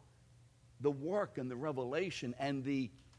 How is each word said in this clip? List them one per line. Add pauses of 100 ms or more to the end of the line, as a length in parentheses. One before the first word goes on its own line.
(800)
the
work
and
the
revelation
and
the (280)